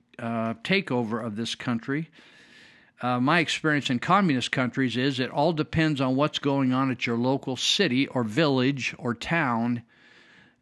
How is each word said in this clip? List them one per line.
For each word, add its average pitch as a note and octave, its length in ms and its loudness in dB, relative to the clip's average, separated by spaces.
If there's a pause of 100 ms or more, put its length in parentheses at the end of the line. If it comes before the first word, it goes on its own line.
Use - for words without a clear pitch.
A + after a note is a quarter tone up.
(180)
uh, A2+ 460 -4
takeover B2 600 -2
of A2 120 -6
this A2+ 180 -6
country. C3+ 560 -4 (880)
Uh, B2 200 -2
my C#3+ 180 4
experience D3 540 0
in A#2+ 80 0
communist E3+ 520 2
countries B2+ 460 0
is B2+ 220 0
it B2 100 -2
all D#3 240 2
depends D#3 480 0
on C3 140 2
what's D3 240 0
going C#3 340 2
on C3+ 160 2
at B2 160 -4
your A#2 120 0
local C3 380 0
city C3+ 520 2
or B2+ 160 0
village C3 720 2
or A#2+ 160 -4
town A#2+ 680 0 (800)